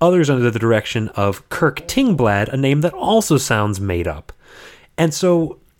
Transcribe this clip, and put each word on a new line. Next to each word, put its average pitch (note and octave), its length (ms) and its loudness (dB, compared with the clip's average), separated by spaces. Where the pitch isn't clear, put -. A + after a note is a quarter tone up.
others E3+ 300 2
under B2 200 2
the A2 80 -6
direction A2 520 0
of G2+ 400 -2
Kirk - 360 -2
Tingblad, B2+ 640 0
a C3+ 80 -6
name C#3 240 2
that E3+ 140 0
also G#3 420 0
sounds G#2 420 0
made F2 300 -4
up. D2+ 240 -12
And D#3+ 160 0
so E3+ 460 0